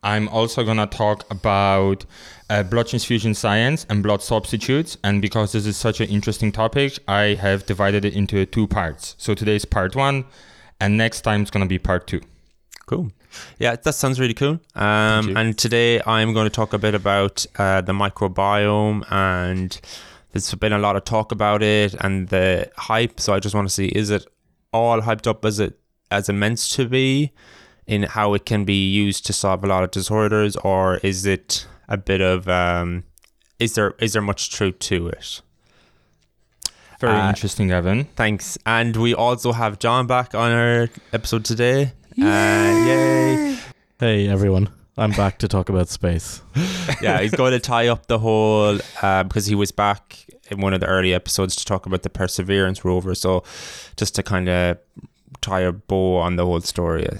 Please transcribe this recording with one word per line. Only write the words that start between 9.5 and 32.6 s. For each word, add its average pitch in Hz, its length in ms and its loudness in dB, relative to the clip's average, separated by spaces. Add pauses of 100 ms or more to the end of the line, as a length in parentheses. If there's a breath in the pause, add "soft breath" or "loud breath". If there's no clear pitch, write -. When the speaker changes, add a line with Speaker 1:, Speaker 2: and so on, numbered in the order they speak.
Speaker 1:
part 95 320 -2
one, 135 300 0 (520 loud breath)
and 101 200 2
next 113 240 0
time 107 180 2
it's 101 100 -2
gonna 98 140 0
be 92 140 0
part - 280 0
two. - 140 -4 (640)
Speaker 2:
Cool. 151 280 -4 (460 loud breath)
Yeah, 117 180 0
that 151 180 -2
sounds 131 260 -2
really 120 140 0
cool. 143 260 0 (140)
Um, 107 500 2
Speaker 1:
Thank - 40 -2
you. 95 100 -2
Speaker 2:
and 113 180 0
today 117 480 2
I'm 110 300 2
gonna 107 160 2
talk 107 240 -2
a 104 40 0
bit 107 160 0
about, 98 520 0 (120)
uh, 95 220 2
the 95 140 -2
microbiome, 104 1160 0
and 92 680 -2 (520 loud breath)
there's - 240 -4
been 107 180 0
a 104 40 0
lot 101 180 2
of 98 100 -4
talk 110 260 -2
about 104 300 0
it 107 380 2
and 98 280 -2
the 92 480 0
hype. 113 440 -2
So 107 120 -2
I 98 80 0
just 98 140 -6
wanna 101 160 0
see, 98 160 -2
is 104 240 -2
it 101 160 -2 (440)
all 117 300 2
hyped 110 260 -2
up 107 200 -2
as 104 140 -2
it, - 180 -4 (320)
as 101 180 -2
it 101 60 0
meant 104 240 0 (140)
to 131 140 0
be 131 460 0 (540 loud breath)
in 104 180 0
how 104 280 0
it 101 140 -2
can 104 180 0
be 98 240 2
used 101 380 0
to - 80 -4
solve 95 280 0
a 98 40 -2
lot 92 180 2
of 92 60 -4
disorders, 104 680 0
or 95 460 0
is 95 240 -2
it - 400 -4 (200 loud breath)
a 104 120 -4
bit 95 240 0
of, 92 260 0
um, 87 560 0 (540)